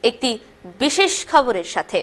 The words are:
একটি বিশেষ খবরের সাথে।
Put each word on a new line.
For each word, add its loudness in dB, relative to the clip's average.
একটি -2
বিশেষ 2
খবরের 2
সাথে। -4